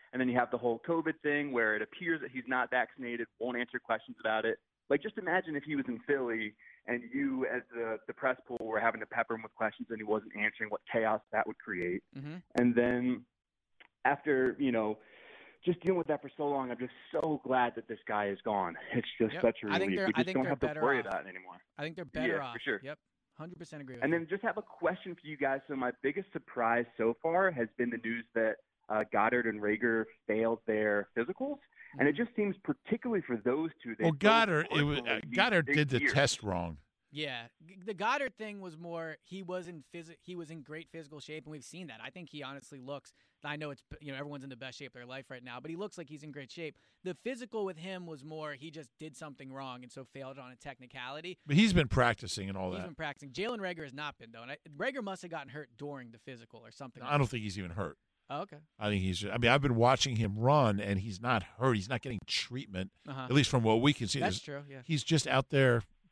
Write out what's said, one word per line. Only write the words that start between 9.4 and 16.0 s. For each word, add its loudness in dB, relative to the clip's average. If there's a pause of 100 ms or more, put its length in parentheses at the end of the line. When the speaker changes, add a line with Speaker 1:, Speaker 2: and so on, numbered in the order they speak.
Speaker 1:
with -16
questions -2
and -4
he -8
wasn't 0
answering, -2
what -4 (100)
chaos 2 (140)
that 2
would -8
create. -4 (160)
Speaker 2:
Mm-hmm. -10 (220)
Speaker 1:
And 6
then 2 (800)
after, 4
you 4
know, 2 (680)
just 2
dealing 2
with 0